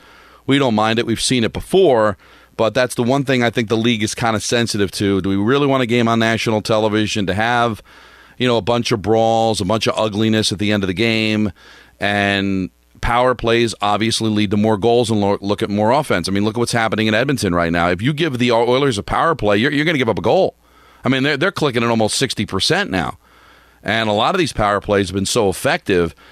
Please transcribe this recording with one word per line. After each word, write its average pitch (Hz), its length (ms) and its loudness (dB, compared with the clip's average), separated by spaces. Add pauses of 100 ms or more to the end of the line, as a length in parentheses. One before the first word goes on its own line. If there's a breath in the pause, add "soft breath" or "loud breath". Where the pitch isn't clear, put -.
(440 loud breath)
we 135 140 2
don't 131 160 2
mind 110 240 2
it. 117 80 0
We've 113 140 -2
seen 123 240 0
it 104 80 -2
before. 117 680 2 (360 loud breath)
But 107 200 0
that's 127 200 0
the 127 80 0
one 131 220 0
thing 127 180 0
I 120 60 2
think 113 220 -2
the 113 80 0
league 113 240 0
is 107 120 -4
kinda 113 240 -2
sensitive 110 540 -2
to. 98 300 0
Do 95 80 -2
we 98 60 0
really 127 300 2
want 135 160 2
a 123 40 -2
game 117 200 2
on 113 120 2
national 113 420 0
television 107 640 0
to 90 80 -2
have, 117 480 0 (540 loud breath)
you 127 100 -2
know, 120 120 2
a 107 40 -2
bunch 120 300 -2
of 113 80 0
brawls, 113 640 2
a - 20 -4
bunch 104 220 -2
of 120 100 0
ugliness 110 560 0
at 98 60 -4
the 104 120 -2
end 104 120 0
of 92 60 -2
the 95 60 -2
game? 110 560 0 (480 loud breath)
And 98 720 -2 (320)
power 123 340 2
plays 117 460 0
obviously 107 480 0
lead 107 220 0
to 104 80 0
more 110 180 2
goals 117 340 2
and 113 80 0
lo-, 101 220 0
look 98 220 -4
at 104 80 -2
more 104 220 2
offense. 123 360 0
I - 20 -6
mean, 98 140 0
look 107 120 -2
at - 20 -2
what's 117 140 -2
happening 110 340 0
in 107 80 2
Edmonton 117 400 0
right 85 180 0
now. 87 160 2
If 90 140 -2
you 135 100 0
give 147 260 -4
the 120 140 2
Oilers 123 460 2
a 98 40 -4
power 156 320 0
play, 104 220 0
you're, 123 160 0
you're 147 140 0
gonna 165 120 0
give 120 120 0
up 95 80 -2
a 98 40 -4
goal. 156 320 2 (520 soft breath)
I - 20 0
mean, 131 140 0
they're, 143 160 0
they're 185 140 -2
clicking 123 300 -2
at 117 60 2
almost 113 280 0
sixty 113 280 -2
percent 147 460 -2
now. 85 260 -4 (640 soft breath)
And 110 280 -2
a - 20 0
lot 120 220 0
of 190 40 -2
these 165 140 -2
power 104 280 0
plays 101 280 0
have 90 60 -6
been 98 100 -2
so 104 240 0
effective. 92 640 0 (180 loud breath)